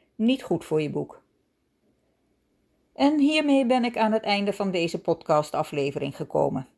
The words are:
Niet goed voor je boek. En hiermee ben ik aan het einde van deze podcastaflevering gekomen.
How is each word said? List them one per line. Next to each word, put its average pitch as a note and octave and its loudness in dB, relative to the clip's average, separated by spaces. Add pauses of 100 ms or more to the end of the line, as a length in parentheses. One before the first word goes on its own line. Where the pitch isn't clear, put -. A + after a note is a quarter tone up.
(160)
Niet B3 0
goed - -2
voor D#3 0
je D3 -2
boek. D3 -8 (1700)
En D4 2
hiermee C#4+ 4
ben B3 2
ik A#3+ -4
aan A3 2
het A3 0
einde G3+ 0
van G3 -2
deze E3+ -2
podcastaflevering D3 -2
gekomen. C#3+ -2 (100)